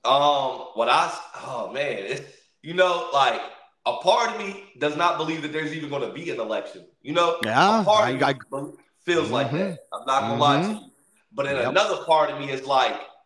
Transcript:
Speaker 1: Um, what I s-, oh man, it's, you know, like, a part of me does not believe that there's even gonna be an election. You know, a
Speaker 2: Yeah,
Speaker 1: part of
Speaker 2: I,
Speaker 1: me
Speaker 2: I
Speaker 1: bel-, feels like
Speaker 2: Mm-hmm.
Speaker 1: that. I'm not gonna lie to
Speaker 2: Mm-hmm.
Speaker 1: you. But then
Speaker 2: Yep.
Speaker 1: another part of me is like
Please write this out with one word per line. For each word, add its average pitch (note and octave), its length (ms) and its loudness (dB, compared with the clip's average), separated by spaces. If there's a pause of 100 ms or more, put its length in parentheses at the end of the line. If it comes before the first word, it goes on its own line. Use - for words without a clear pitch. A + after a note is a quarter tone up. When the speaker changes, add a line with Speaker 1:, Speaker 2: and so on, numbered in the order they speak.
Speaker 1:
Um, C#3 480 2 (220)
what A#2 140 2
I D#3+ 180 4
s-, - 140 -8 (240)
oh A#2+ 280 -8
man, C3 260 -4
it's, G2+ 240 -8 (400)
you E3 120 -10
know, F3+ 380 2
like, C3+ 280 2 (460)
a G#2+ 120 -2
part A3+ 340 2
of A3 60 -8
me G3 260 -10 (140)
does D3 180 -2
not E3+ 200 2
believe D#3+ 260 -4
that D3 100 -8
there's D#3 220 -6
even D3 160 -10
gonna C3 220 -6
be E3 180 -10
an A#2 100 -6
election. G#2+ 460 -8 (160)
You C#3 100 -10
know, E3+ 280 2
a A2+ 60 -4
Speaker 2:
Yeah, F#3+ 380 4
Speaker 1:
part G#3 260 4
of C3+ 60 -2
Speaker 2:
I, - 20 -6
Speaker 1:
me C#3 60 2
Speaker 2:
I C#3 100 2 (160)
Speaker 1:
bel-, C#3 260 -10 (280)
feels D#3+ 260 0
like A#2 180 0
Speaker 2:
Mm-hmm. D3 100 -2
Speaker 1:
that. F#3+ 200 -4 (140)
I'm - 140 -10
not C3+ 160 2
gonna - 180 -2
lie C#3+ 160 6
to D#3+ 100 2
Speaker 2:
Mm-hmm. G#3+ 80 -2 (120)
Speaker 1:
you. - 0 - (460)
But C#3 140 -4
then C#3 120 -2
Speaker 2:
Yep. A#2+ 100 0
Speaker 1:
another F#3 360 0
part D#3 260 4
of C#3+ 100 -8
me C#3 100 -8
is C3 160 -6
like C3 340 2 (260)